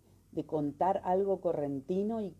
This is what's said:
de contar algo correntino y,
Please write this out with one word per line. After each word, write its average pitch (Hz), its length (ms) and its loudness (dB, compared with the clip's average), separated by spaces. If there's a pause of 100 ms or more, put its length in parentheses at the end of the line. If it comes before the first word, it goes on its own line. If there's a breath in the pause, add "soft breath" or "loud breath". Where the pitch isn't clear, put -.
(340 soft breath)
de 156 120 -4
contar 160 580 0
algo 190 380 2
correntino 175 800 0
y, 190 180 -8